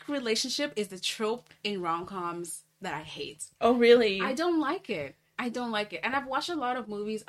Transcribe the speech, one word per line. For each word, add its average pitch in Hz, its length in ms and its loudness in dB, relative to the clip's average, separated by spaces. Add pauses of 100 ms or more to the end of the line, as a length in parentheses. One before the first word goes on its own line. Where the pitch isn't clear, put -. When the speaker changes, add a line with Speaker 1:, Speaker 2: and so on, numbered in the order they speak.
Speaker 1:
relationship 269 680 -2
is 208 140 -4
the 185 100 -12
trope 220 500 -4 (140)
in 208 180 -4
rom-coms 175 840 -4 (180)
that 180 120 -6
I 156 100 -6
hate. - 420 -10 (160)
Speaker 2:
Oh, 233 120 8
really? 233 480 8
Speaker 1:
I 269 120 0
don't 320 260 2
like 302 300 -2
it. 143 260 -6 (240)
I 247 80 -2
don't 240 240 -4
like 208 220 -2
it. - 100 -8
And 240 100 0
I've 269 140 -2
watched 277 220 -2
a 349 60 -2
lot 254 200 0
of 220 140 -6
movies 208 400 -4